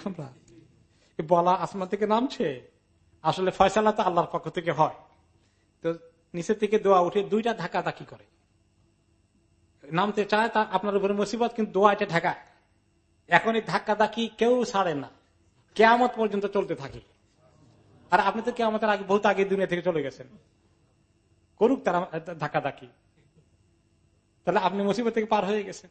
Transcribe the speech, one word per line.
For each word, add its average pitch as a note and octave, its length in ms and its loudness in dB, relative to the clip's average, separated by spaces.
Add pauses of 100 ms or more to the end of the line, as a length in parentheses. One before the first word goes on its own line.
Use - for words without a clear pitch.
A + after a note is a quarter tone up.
আমরা, D#3+ 280 -10 (840)
এই D#3+ 100 -6
বলা F3 240 4
আসমান F#3 360 -4
থেকে G#3 180 -4
নামছে, G#3 640 -2 (520)
আসলে F#3 280 0
ফয়সালা G#3 420 4
তো A3+ 100 -2
আল্লাহর F3 300 2
পক্ষ E3 160 -6
থেকে E3 240 -4
হয়। C#3+ 220 2 (880)
তো E3 120 -2 (400)
নিচের F3 240 -2
থেকে G#3 200 0
দোয়া G3 220 4
উঠে F3 220 0
দুইটা G#3+ 320 -2
ধাক্কাধাক্কি E3+ 500 -6
করে, - 200 -20 (1700)
নামতে G3+ 320 0
চায় G#3+ 240 2
তা A3 120 0
আপনার G3+ 360 0
উপরে G3 160 0
মুসিবত, A3+ 420 -2
কিন্তু G#3+ 180 -4
দোয়া G3+ 200 6
এটা G#3 140 -2
ঠেকায়। E3 340 -2 (880)
এখন G#3 280 2
এই A3 100 0
ধাক্কাধাক্কি G#3+ 640 -2
কেউ A#3+ 360 2
ছাড়ে F#3 300 0
না, C3+ 160 -8 (640)
কিয়ামত A#3+ 420 6
পর্যন্ত G3+ 300 -2
চলতে F#3+ 280 -4
থাকে। A#2+ 260 -12 (1120)
আর F3+ 100 6
আপনি G3 220 0
তো A#3 100 -4
কিয়ামতের A3 360 0
আগে, G3+ 160 0
বহুত G3+ 220 2
আগে G3 180 2
দুনিয়া F#3+ 220 0
থেকে F3 160 -4
চলে E3 200 -2
গেছেন, B2+ 240 -12 (1300)
করুক B3+ 260 2
তারা F3 380 -2 (140)
ধাক্কাধাক্কি, D3 520 -6 (1600)
তাহলে F3+ 160 0
আপনি F#3+ 220 -2
মুসিবত A3 300 -2
থেকে A3 140 -2
পার G#3 180 0
হয়ে G#3 200 -4
গেছেন। F#3+ 260 -16